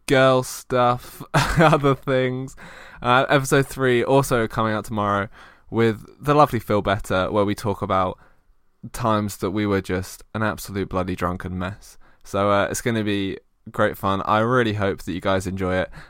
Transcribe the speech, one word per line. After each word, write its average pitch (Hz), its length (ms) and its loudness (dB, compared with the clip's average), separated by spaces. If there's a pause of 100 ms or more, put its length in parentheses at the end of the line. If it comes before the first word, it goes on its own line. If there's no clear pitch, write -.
girl 131 380 4
stuff, - 880 -2
<laughs> - 60 -2
other 147 600 4
things. 131 600 -2 (460)
Uh, 123 300 4
episode 139 360 4
three 127 380 2
also 135 420 2
coming 110 280 -2
out 104 100 -4
tomorrow 101 460 -2 (400)
with 113 340 2 (180)
the 143 120 2
lovely 143 240 4
Phil 104 240 0
Better, 95 500 -2
where 101 140 2
we 104 80 0
talk 101 260 -4
about 95 380 -2 (760)
times 107 460 -2
that 95 140 -4
we 107 120 0
were 98 160 2
just 92 420 -6 (120)
an 110 80 -4
absolute 98 480 -4
bloody 92 260 -4
drunken 90 420 -4
mess. 92 380 -10 (280)
So, 101 260 -2
uh, 101 200 2
it's - 120 -6
gonna 113 220 -2
be 101 340 -2 (320)
great 107 260 0
fun. 98 300 0
I 107 140 2
really 117 340 2
hope 98 300 -4
that 92 80 -6
you 87 100 -6
guys 95 240 0
enjoy 92 300 -2
it. 92 140 -2 (200)